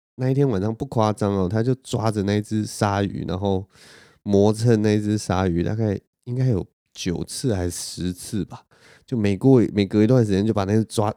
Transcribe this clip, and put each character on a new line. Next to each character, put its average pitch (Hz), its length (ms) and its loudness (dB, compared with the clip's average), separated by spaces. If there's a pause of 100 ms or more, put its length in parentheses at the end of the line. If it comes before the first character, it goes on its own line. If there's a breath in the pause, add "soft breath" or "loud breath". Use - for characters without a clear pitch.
(160)
那 127 160 -2
一 - 20 0
天 139 140 2
晚 98 140 0
上 107 120 -2
不 123 120 -8
夸 110 260 2
张 104 220 0
哦， 92 160 0
他 110 120 -2
就 127 140 0
抓 110 340 -4
着 104 140 -2
那 101 180 0
只 107 240 -4
鲨 101 380 -2
鱼， - 240 -6
然 90 100 -6
后 98 300 -2 (540 loud breath)
磨 101 320 4
蹭 110 280 2
那 107 200 2
只 104 160 -2
鲨 95 300 -2
鱼， 85 160 0
大 107 120 -2
概 107 240 -2 (240)
应 123 100 -10
该 131 120 -2
有 107 200 0 (280)
九 - 320 -6
次 - 280 -4
还 90 120 -2
是 87 60 -4
十 - 420 -8
次 95 320 -8
吧。 - 180 -20 (420 soft breath)
就 127 120 -6
每 101 180 0
过， 127 260 6 (120)
每 101 120 2
隔 104 160 2
一 110 60 4
段 123 180 4
时 104 60 -2
间 98 160 2
就 110 60 0
把 98 100 0
那 98 120 -2
只 110 100 2
抓， 107 320 -2